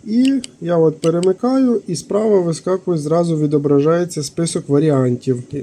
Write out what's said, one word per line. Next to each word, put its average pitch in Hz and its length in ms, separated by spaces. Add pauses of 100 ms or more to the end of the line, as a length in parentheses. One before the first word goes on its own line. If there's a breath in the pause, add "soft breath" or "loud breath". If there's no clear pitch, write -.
І 254 360 (200)
я 170 160
от 160 240
перемикаю, 202 840
і 170 100
справа 208 440
вискакує, 175 580
зразу 160 400
відображається 151 840
список 165 460
варіантів, 131 760 (200)